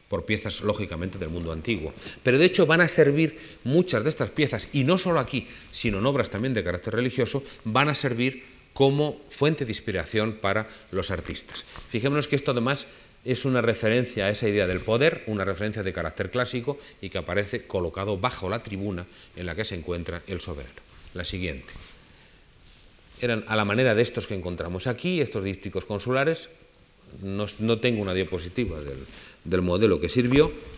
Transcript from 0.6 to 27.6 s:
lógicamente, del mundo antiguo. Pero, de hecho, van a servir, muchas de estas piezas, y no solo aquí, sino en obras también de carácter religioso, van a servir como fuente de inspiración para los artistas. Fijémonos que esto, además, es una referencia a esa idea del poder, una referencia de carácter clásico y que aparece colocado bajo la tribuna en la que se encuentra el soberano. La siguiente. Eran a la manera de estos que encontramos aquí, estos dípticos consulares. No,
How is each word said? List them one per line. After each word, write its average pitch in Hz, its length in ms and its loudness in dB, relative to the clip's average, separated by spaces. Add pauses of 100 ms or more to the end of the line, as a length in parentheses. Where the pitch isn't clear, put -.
lógicamente, 95 560 -4
del 85 100 -6
mundo 82 240 -4
antiguo. 80 400 -4 (300)
Pero, 127 160 4
de 165 80 6
hecho, 185 180 6
van 160 160 6
a 170 80 6
servir, 151 500 4 (260)
muchas 139 380 4
de 131 60 2
estas 139 220 -2
piezas, 131 420 0
y 139 120 4
no 165 120 6
solo 175 240 2
aquí, 120 280 -4 (220)
sino 104 280 -2
en 107 80 2
obras 135 240 2
también 123 240 0
de 104 100 0
carácter 95 300 -4
religioso, 123 480 0 (220)
van 131 260 4
a 147 40 0
servir 127 500 -2 (280)
como 143 560 4
fuente 151 380 0
de 110 60 -4
inspiración 104 680 -2
para 104 260 0 (260)
los 92 180 -2
artistas. - 540 -8 (260)
Fijémonos 139 360 0
que 139 100 0
esto, 135 160 0
además, 123 340 0 (380)
es 123 200 -2
una 127 180 4
referencia 113 640 2
a 101 40 4
esa 107 180 0
idea 101 180 4
del 90 140 0
poder, 135 460 2
una 104 180 0
referencia 104 380 -4
de 95 100 -2
carácter 87 380 -4
clásico 123 480 -2 (220)
y 98 80 -10
que 95 100 -6
aparece 98 480 -2
colocado 95 520 -2
bajo 98 300 -2
la 110 140 -2
tribuna 95 440 -6 (300)
en 87 100 -8
la 85 80 -6
que 104 100 -4
se 98 120 -8
encuentra 85 500 -6
el 90 140 -6
soberano. 71 340 -10 (400)
La 87 100 -6
siguiente. 85 480 -6 (1500)
Eran 117 260 -2
a 110 80 -2
la 107 100 4
manera 113 300 4
de 110 80 6
estos 117 240 -2
que 107 80 -6
encontramos 87 520 -4
aquí, 170 340 -2
estos 110 240 -2
dípticos 98 400 -6
consulares. 131 640 -2 (760)
No, 98 240 -2 (140)